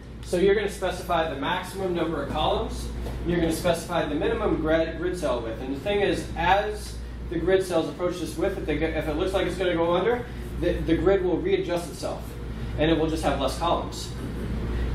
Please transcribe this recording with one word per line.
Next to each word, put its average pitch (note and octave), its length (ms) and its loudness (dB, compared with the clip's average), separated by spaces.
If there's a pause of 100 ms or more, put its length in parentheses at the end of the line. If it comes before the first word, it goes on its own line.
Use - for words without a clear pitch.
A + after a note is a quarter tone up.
(240)
So - 140 0
you're G3 180 6
gonna G3+ 140 0
specify F3 600 -2
the C3+ 80 -6
maximum F3 540 -2
number E3 300 0
of - 80 -6
columns. - 560 0 (400)
You're E3+ 120 2
gonna E3 120 2
specify E3+ 540 0
the D3 100 -2
minimum G3 460 2
grid, D#3+ 360 2
grid F3 200 -2
cell C#3 240 0
width. A2+ 200 -6
And C3+ 140 -4
the C#3 60 -6
thing G3+ 180 0
is, F3+ 260 2 (100)
as G3+ 600 2 (340)
the E3+ 80 -2
grid F#3 260 4
cells D#3+ 260 0
approach F3 300 -2
this D#3+ 180 -4
width, F3+ 200 0
if, D#3 80 -4
they D3+ 120 0
get, D#3+ 180 0
if D3+ 120 -2
it D3 100 0
looks F#3 160 0
like F#3 120 2
it's - 120 -2
gonna F3+ 180 2
go E3+ 180 2
under, A3+ 320 2 (360)
the, F3 120 2
the E3 220 2
grid F3+ 280 4
will E3+ 140 2
readjust F3 540 0
itself, - 320 -6 (560)
and D#3 100 4
it D#3 80 4
will D#3 120 2
just D3+ 140 -2
have C#3 160 2
less C3 200 -2
columns. - 500 -2 (840)